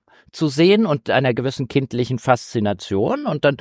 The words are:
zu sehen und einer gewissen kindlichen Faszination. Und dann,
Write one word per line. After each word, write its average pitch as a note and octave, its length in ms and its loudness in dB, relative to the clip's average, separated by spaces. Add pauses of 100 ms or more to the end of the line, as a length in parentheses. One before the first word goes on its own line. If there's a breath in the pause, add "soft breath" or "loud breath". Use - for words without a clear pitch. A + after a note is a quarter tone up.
(300 soft breath)
zu - 180 -2
sehen F3+ 360 4
und D3 240 -2
einer B2+ 240 2
gewissen B2+ 360 -4
kindlichen B2 500 -2
Faszination. A#2 1040 -2
Und E3 220 -2
dann, C#3+ 140 2